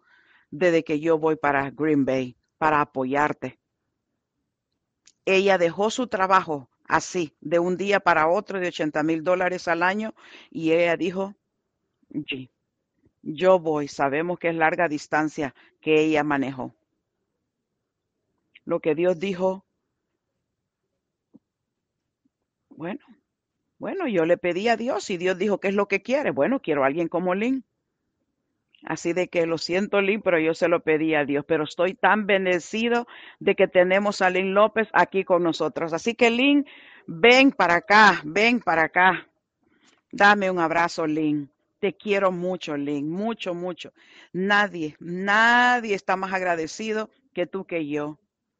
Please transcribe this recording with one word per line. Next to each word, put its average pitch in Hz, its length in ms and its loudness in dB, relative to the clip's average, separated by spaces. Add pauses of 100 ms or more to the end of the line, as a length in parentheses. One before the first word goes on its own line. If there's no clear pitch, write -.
(500)
desde 165 340 2
que 151 160 -4
yo 160 180 2
voy 156 180 0
para 139 340 0
Green 143 340 0
Bay, 127 320 -2 (220)
para 156 220 2
apoyarte." 139 800 -4 (1700)
Ella 190 320 2
dejó 175 320 0
su 247 180 -6
trabajo 185 600 -2 (180)
así, 160 520 -4
de 160 180 0
un 180 180 0
día 196 240 0
para 160 280 2
otro, 196 320 -2
de 180 80 -4
ochenta 156 340 -4
mil 160 220 -2
dólares 180 440 -2
al 170 140 0
año, 208 320 -2 (360)
y 160 220 -2
ella 170 240 2
dijo, 185 380 -6 (920)
"Sí, 131 220 -12 (720)
yo 180 360 2
voy." 151 300 -4
Sabemos 156 500 -2
que 170 100 -4
es 165 80 -2
larga 165 320 0
distancia 151 640 -4 (260)
que 156 200 2
ella 156 240 2
manejó. 135 500 -4 (1900)
Lo 170 160 -4
que 156 140 0
Dios 175 240 0
dijo, 190 460 -4 (3000)
bueno, - 340 -12 (760)
bueno, 330 300 -6
yo 180 160 0
le 170 140 2
pedí 180 300 -2
a 233 80 2
Dios 233 340 -6
y 180 80 -6
Dios 180 200 -2
dijo, 202 220 -2
"¿Qué 196 80 -4
es 196 60 -2
lo 202 140 -2
que 196 140 -2
quiere?" 254 280 -2
"Bueno, 165 300 0
quiero 143 240 0
a - 20 4
alguien 160 220 -2
como 180 260 -2
Lynn." 247 300 -4 (1200)
Así 170 300 -6
de 180 140 -2
que 165 180 -2
lo 165 120 -2
siento, 196 420 -2
Lynn, 190 220 -2
pero 180 160 2
yo 160 160 0
se 175 140 0
lo 170 120 2
pedí 156 340 0
a 147 100 2
Dios. 139 220 -2
Pero 156 180 0
estoy 175 300 -2
tan 202 320 2
bendecido 208 800 0 (340)
de 190 160 2
que 190 120 4
tenemos 190 540 2
a 185 80 4
Lynn 190 240 0
López 214 380 2
aquí 180 320 2
con 175 180 2
nosotros. 160 500 -4
Así 220 220 -4
que, 233 160 2
Lynn, 269 360 2 (400)
ven 240 460 6
para 175 240 2
acá, 202 480 6
ven 208 360 0
para 160 240 2
acá. 180 440 2 (840)
Dame 202 380 4
un 185 100 -2
abrazo, 165 460 0
Lynn. 151 440 -2 (280)
Te 196 180 -4
quiero 196 360 0
mucho, 175 440 -6
Lynn, 143 340 -4
mucho, 202 440 -6
mucho. 175 380 -10 (400)
Nadie, 185 680 -2
nadie 220 920 2
está 190 220 -2
más 190 160 -6
agradecido 185 800 -4 (240)
que 175 120 -2
tú 190 200 -10
que 165 200 -6
yo. 147 320 -6 (420)